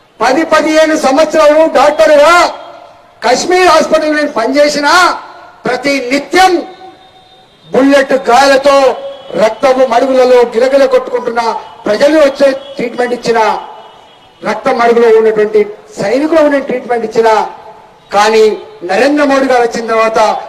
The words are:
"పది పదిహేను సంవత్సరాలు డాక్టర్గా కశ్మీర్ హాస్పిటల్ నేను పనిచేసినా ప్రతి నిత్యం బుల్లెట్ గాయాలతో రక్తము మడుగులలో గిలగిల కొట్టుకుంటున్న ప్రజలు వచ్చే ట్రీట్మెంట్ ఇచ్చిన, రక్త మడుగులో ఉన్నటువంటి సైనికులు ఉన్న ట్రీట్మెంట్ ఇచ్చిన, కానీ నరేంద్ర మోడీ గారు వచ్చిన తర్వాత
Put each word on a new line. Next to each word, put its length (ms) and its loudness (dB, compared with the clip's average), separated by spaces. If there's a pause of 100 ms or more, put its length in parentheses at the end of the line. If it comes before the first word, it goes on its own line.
(200)
"పది 240 0
పదిహేను 520 0
సంవత్సరాలు 760 2
డాక్టర్గా 800 4 (680)
కశ్మీర్ 420 0
హాస్పిటల్ 500 0
నేను 160 -4
పనిచేసినా 840 0 (460)
ప్రతి 480 -4
నిత్యం 540 0 (1040)
బుల్లెట్ 400 2
గాయాలతో 840 2 (380)
రక్తము 520 0
మడుగులలో 560 2
గిలగిల 420 0
కొట్టుకుంటున్న 720 -2 (300)
ప్రజలు 340 2
వచ్చే 300 2
ట్రీట్మెంట్ 640 -6
ఇచ్చిన, 440 -2 (840)
రక్త 240 -6
మడుగులో 500 2
ఉన్నటువంటి 480 0 (360)
సైనికులు 380 0
ఉన్న 180 2
ట్రీట్మెంట్ 460 -6
ఇచ్చిన, 420 0 (680)
కానీ 460 2 (260)
నరేంద్ర 400 0
మోడీ 200 0
గారు 180 0
వచ్చిన 240 -4
తర్వాత 520 0 (100)